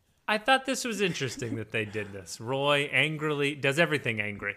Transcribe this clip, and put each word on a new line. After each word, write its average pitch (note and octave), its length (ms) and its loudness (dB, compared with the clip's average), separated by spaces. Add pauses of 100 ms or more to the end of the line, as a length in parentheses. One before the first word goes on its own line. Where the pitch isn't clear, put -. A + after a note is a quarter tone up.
(280)
I G#3+ 100 2
thought C4 280 4
this C4 200 -2
was G#3 160 -2
interesting B2+ 540 -2
that A2 160 -8
they A2 140 0
did G2+ 280 -6
this. F#2 260 -14
Roy C#3 520 2
angrily D3 640 2
does C#3 240 0
everything C3 420 2
angry. G2+ 360 -6